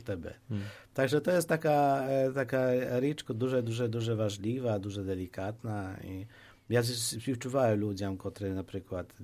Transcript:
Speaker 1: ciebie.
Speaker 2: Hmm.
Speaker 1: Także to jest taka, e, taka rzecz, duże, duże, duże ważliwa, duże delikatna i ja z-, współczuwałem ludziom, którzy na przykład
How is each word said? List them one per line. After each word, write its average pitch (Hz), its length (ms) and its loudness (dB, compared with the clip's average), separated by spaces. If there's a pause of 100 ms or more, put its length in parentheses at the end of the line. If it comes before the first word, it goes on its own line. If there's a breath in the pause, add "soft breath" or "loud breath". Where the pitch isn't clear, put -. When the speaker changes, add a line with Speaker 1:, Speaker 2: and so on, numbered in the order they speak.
Speaker 1:
ciebie. 87 260 -6 (160)
Speaker 2:
Hmm. 104 180 -4 (260 loud breath)
Speaker 1:
Także 135 280 2
to 170 100 0
jest 175 180 4
taka, 143 580 4
e, 135 240 2
taka 131 260 0 (440)
rzecz, 147 320 0
duże, 123 300 2
duże, 113 260 0
duże 113 260 0
ważliwa, 107 640 0
duże 101 240 -6
delikatna 95 1000 -4
i 95 220 -8 (440 soft breath)
ja 120 120 4
z-, 117 380 -2
współczuwałem 123 600 2
ludziom, 98 380 -2
którzy 98 360 -6
na 92 100 -4
przykład 90 500 -8 (100)